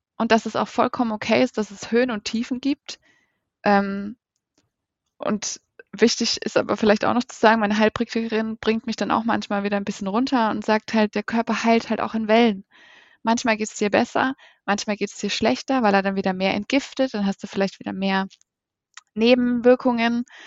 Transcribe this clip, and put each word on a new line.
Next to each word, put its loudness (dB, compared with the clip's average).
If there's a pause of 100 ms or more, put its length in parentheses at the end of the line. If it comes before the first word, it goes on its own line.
(200)
und 2
dass 4
es -8
auch -2
vollkommen -2
okay 2
ist, -2
dass -4
es -14
Höhen 2
und -6
Tiefen -6
gibt. -6 (640)
Ähm, 0 (1000)
und -6 (300)
wichtig 0
ist 0
aber 0
vielleicht 2
auch 2
noch -2
zu -20
sagen, 4
meine 0
Heilpraktikerin -2
bringt -2
mich -6
dann -4
auch 0
manchmal -2
wieder -2
ein -6
bisschen -6
runter 0
und -4
sagt 0
halt, 2
der -2
Körper -2
heilt 2
halt -2
auch -6
in -4
Wellen. 4 (560)
Manchmal 0
geht's -8
dir 0
besser, 0 (320)
manchmal -2
geht's -8
dir -6
schlechter, -2
weil 4
er 4
dann -2
wieder -2
mehr -2
entgiftet, -2
dann -2
hast -2
du -12
vielleicht -4
wieder -8
mehr 0 (880)
Nebenwirkungen. 4 (220)